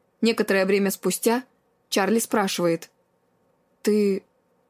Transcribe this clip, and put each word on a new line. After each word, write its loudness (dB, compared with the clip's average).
Некоторое 0
время 0
спустя -2
Чарли 2
спрашивает: -2
«Ты... 0